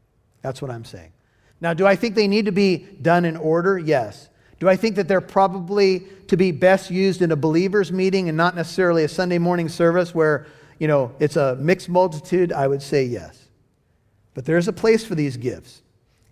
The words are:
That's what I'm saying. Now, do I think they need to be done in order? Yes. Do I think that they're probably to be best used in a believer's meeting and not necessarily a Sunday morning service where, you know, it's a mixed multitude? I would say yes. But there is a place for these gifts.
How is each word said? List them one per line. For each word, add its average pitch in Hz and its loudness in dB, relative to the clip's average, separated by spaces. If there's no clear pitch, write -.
That's 131 -8
what 139 -10
I'm 117 -12
saying. 82 -20
Now, 170 -4
do 185 2
I 196 6
think 202 -2
they 208 2
need 202 0
to 214 -2
be 190 0
done 175 2
in 160 -2
order? 170 0
Yes. 139 -2
Do 170 0
I 190 6
think 202 -2
that 196 -2
they're 180 2
probably 190 0
to 196 0
be 185 2
best 185 2
used 185 0
in 170 2
a 160 0
believer's 170 0
meeting 185 0
and 156 -4
not 175 0
necessarily 170 0
a 147 0
Sunday 180 -2
morning 175 0
service 170 0
where, 156 0
you 156 0
know, 135 2
it's 151 0
a 135 0
mixed 165 -2
multitude? 175 0
I 143 0
would 139 -2
say 143 0
yes. 107 -12
But 127 -12
there 160 0
is 175 0
a 214 -2
place 220 0
for 190 -8
these 143 -4
gifts. 113 -10